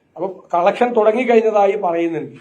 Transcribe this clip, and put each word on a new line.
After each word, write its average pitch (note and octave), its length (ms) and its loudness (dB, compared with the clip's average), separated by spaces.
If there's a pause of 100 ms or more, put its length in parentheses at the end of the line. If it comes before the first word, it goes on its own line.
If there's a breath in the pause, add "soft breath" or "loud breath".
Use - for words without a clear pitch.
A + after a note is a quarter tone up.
(160)
അപ്പൊ F3 120 -6 (260)
കളക്ഷൻ G3 380 0
തുടങ്ങിക്കഴിഞ്ഞതായി A3 800 2
പറയുന്നുണ്ട്. E3+ 680 -4